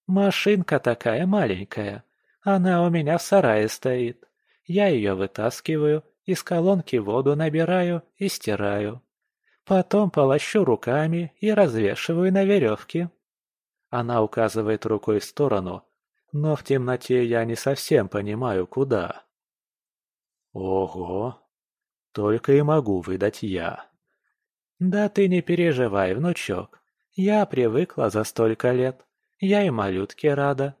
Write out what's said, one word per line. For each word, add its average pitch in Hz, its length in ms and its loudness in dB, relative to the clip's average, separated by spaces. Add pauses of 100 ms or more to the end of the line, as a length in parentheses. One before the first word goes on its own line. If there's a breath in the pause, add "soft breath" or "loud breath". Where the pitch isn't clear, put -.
«Машинка 190 720 2
такая 120 480 -2
маленькая. 104 760 -4 (380)
Она 185 420 2
у 175 60 2
меня 165 300 0
в - 20 -6
сарае 113 480 2
стоит. 123 580 -4 (380)
Я 202 220 2
ее 104 280 0
вытаскиваю, 151 880 -2 (220)
из 185 180 -2
колонки 175 520 0
воду 123 400 0
набираю 165 680 0 (120)
и 196 120 -4
стираю. 104 720 -4 (640)
Потом 190 440 2
полощу 151 560 2
руками 156 760 0
и 214 120 0
развешиваю 170 800 2
на 196 120 2
веревке». 170 680 0 (800)
Она 120 340 0
указывает 110 640 -2
рукой 107 340 0
в - 60 -8
сторону — 95 580 -2 (480)
но 147 240 0
в - 80 -12
темноте 127 640 0
я 117 200 0
не 117 100 -4
совсем 135 520 0
понимаю, 104 580 -4
куда. 120 600 -2 (1300)
«Ого!» 95 840 -4 (760)
только 107 400 0
и 143 80 6
могу 143 380 0
выдать 95 440 -4
я. 90 480 -6 (880)
«Да 202 280 0
ты 202 200 2
не 180 140 2
переживай, 127 720 0
внучок. 107 680 -4 (320)
Я 202 320 2
привыкла 127 640 0
за 107 140 0
столько 113 480 0
лет. 127 340 -2 (340)
Я 202 240 2
и 185 60 2
малютке 104 640 -2
рада. 139 460 -2